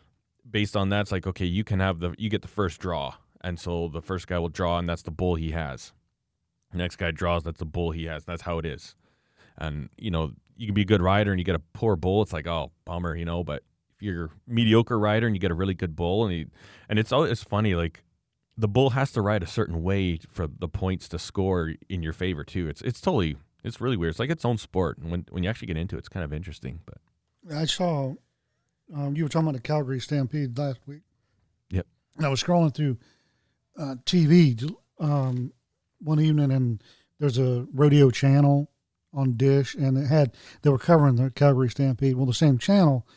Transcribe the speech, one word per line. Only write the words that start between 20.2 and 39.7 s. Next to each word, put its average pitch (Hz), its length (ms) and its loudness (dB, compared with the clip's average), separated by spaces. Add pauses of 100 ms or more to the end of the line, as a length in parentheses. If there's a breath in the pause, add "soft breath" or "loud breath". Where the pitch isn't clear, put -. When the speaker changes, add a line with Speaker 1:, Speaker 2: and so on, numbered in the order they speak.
Speaker 1:
for 87 160 -6
the 73 220 -8
points 95 400 -4
to - 100 -10
score 90 580 -2 (120)
in 87 160 -6
your 80 80 -4
favor, 87 320 -4
too. 87 240 -6
It's, - 140 -10
it's 120 180 -6
totally, 92 380 0 (260)
it's - 160 -10
really 123 160 -2
weird. 82 160 -2
It's - 80 -10
like 127 100 -2
its 165 140 -4
own 120 140 0
sport. 90 400 -4
And 82 120 -12
when, 87 200 -6
when 90 140 -6
you 90 60 -2
actually - 180 -8
get 85 100 -4
into 87 180 -6
it, - 40 -8
it's - 100 -18
kind 90 160 -8
of 71 80 -8
interesting, 80 520 -12
but - 120 -20 (580)
Speaker 2:
I 156 80 -4
saw, 151 520 -2 (800)
um, 143 220 -4
you 160 80 -2
were 147 60 -2
talking 160 180 0
about 147 80 -2
the 120 60 -8
Calgary 135 400 -2
Stampede 135 560 -2
last 139 280 -4
week. 147 180 -18 (640)
Speaker 1:
Yep. 92 180 -4 (300)
Speaker 2:
And 160 80 0
I 139 40 2
was - 140 -2
scrolling 170 320 4
through, 139 220 0 (840)
uh, - 240 -8
T 175 220 4
V, 147 320 8 (420)
um, 131 540 -2 (480)
one 151 180 2
evening, 151 320 4
and 123 320 0 (340 soft breath)
there's 139 200 0
a 127 360 2
rodeo 143 380 8
channel 143 580 4 (440)
on 131 240 0
Dish, 139 360 2